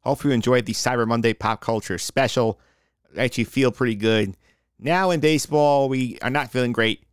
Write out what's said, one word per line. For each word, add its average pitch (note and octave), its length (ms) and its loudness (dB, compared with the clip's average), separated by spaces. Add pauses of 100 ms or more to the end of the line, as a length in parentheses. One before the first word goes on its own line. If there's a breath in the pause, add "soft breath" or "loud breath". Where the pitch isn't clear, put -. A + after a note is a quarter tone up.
Hope C3+ 220 -2
you C#3+ 60 2
enjoyed B2 380 2
the A2+ 60 -6
Cyber B2 340 0
Monday A#2 260 0
pop A2 260 -4
culture G#2+ 380 -4
special. A#2+ 640 -2 (580)
I A#2 60 0
actually B2 220 -2
feel C3 260 2
pretty A#2+ 240 -2
good. G#2+ 420 0 (400)
Now F3 320 0
in E3 120 0
baseball, D3 680 2
we C3 320 -4
are B2 80 -4
not C3+ 220 -4
feeling B2 200 0
great. A2+ 300 0 (120)